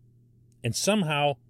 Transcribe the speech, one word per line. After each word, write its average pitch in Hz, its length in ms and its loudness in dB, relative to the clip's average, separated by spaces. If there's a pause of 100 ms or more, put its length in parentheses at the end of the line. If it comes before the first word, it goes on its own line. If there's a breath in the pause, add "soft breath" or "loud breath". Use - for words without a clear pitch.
(640)
And 113 120 -4
somehow 151 600 0 (140)